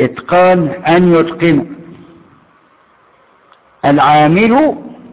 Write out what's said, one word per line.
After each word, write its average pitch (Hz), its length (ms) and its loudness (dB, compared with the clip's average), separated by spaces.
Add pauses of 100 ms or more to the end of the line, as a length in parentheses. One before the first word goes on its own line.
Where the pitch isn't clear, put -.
إتقان 180 680 0
أن 170 460 0
يتقن 165 520 -2 (2250)
العامل 151 920 2 (360)